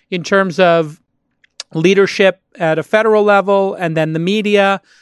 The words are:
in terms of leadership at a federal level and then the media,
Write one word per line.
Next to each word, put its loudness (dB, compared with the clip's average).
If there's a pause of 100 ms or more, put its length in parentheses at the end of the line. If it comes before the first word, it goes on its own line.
(100)
in -8
terms -2
of 0 (760)
leadership 2 (160)
at -2
a -6
federal 0
level 0
and -6
then -2
the -2
media, 0 (220)